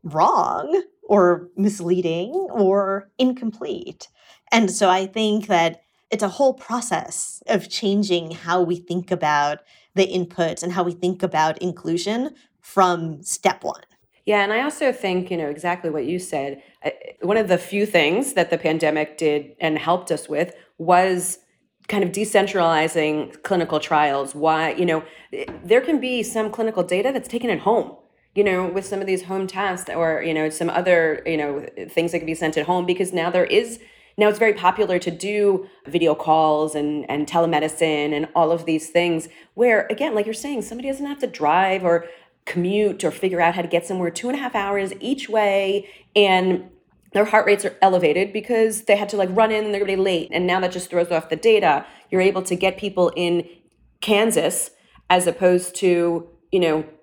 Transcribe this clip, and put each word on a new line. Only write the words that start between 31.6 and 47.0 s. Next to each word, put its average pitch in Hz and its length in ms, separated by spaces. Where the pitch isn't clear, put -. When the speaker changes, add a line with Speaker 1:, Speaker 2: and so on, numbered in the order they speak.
Speaker 2:
things 165 220
that 170 80
can 156 60
be 160 100
sent 160 200
at 143 100
home, 180 200
because 185 260
now 175 180
there 180 160
is, 233 340
now 208 120
it's 208 100
very 220 160
popular 185 460
to 180 100
do 196 560
video 165 260
calls 156 640
and, 147 340
and 147 160
telemedicine 156 880
and 151 220
all 165 160
of 165 140
these 156 240
things 170 380
where, 226 360
again, 262 240
like 208 100
you're 220 80
saying, 262 300
somebody 247 260
doesn't 269 180
have 285 120
to 254 80
drive 185 580
or 170 220
commute 196 580
or 165 80
figure 185 300
out 170 160
how 180 60
to 170 60
get 170 160
somewhere 180 260
two 240 180
and 277 100
a - 20
half 247 140
hours 196 460
each 262 280
way, 196 600
and 185 540